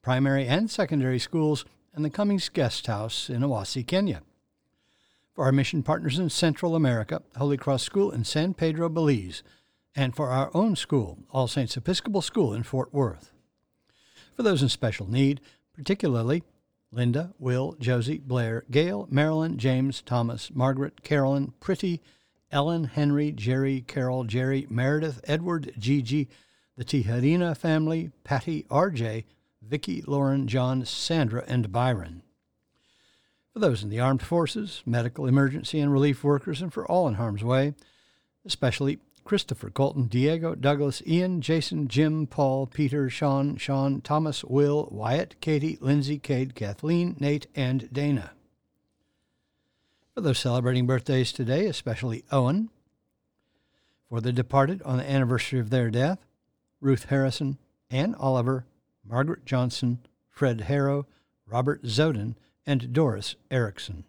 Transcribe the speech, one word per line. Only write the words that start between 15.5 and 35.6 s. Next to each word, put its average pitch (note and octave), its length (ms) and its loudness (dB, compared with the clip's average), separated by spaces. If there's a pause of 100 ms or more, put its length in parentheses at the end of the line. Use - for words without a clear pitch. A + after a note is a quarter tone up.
particularly D3+ 720 0 (480)
Linda, B2 480 0
Will, C3 400 -2
Josie, B2 380 0
Blair, A#2+ 520 -2
Gail, F3+ 400 0
Marilyn, D#3 480 2
James, C3 420 2
Thomas, A#2 540 -2
Margaret, C3+ 480 -2
Carolyn, C#3 560 0
Pretty, F3+ 420 -2 (520)
Ellen, D#3 320 0
Henry, D3 480 0
Jerry, C3 480 0
Carol, B2+ 420 -4
Jerry, C3 480 0
Meredith, C#3 540 0
Edward, E3 520 -2
Gigi, C3 520 0 (480)
the B2 80 -8
Tijerina C#3+ 720 2
family, D#3+ 560 0 (100)
Patty, D3+ 480 -2
R E3+ 220 2
J, A2+ 340 -4 (340)
Vicky, A2+ 460 -6
Lauren, C#3 400 0
John, B2+ 380 0
Sandra, B2 640 -2
and A2+ 240 0
Byron. G2 500 -2 (1300)
For A#3 60 -12
those C#3 240 2
in G#2+ 60 -8
the G#2+ 100 -4
armed C3 240 2
forces, E3+ 640 -2
medical, A#2+ 400 -2
emergency, C#3 540 2